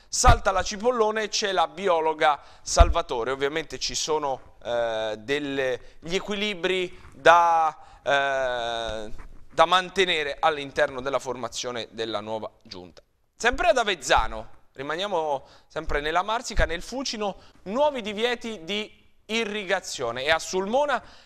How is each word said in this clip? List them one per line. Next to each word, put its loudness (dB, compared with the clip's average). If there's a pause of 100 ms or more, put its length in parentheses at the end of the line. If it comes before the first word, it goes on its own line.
salta 6
la 2
cipollone 0
e -6
c'è -2
la 2
biologa 2 (220)
Salvatore. 2
Ovviamente -2
ci -6
sono, -4
eh, -2
delle, -4
gli -6
equilibri -4 (140)
da, 6 (260)
eh, -2 (400)
da 6
mantenere 0
all'interno 0
della -2
formazione -6
della -4
nuova -8 (120)
giunta. -18 (340)
Sempre 0
ad 4
Avezzano, 0 (240)
rimaniamo -4 (200)
sempre -2
nella 0
Marsica, 0
nel -4
Fucino, -6 (280)
nuovi 0
divieti -4
di -6 (320)
irrigazione. -4
E 2
a 4
Sulmona 0 (240)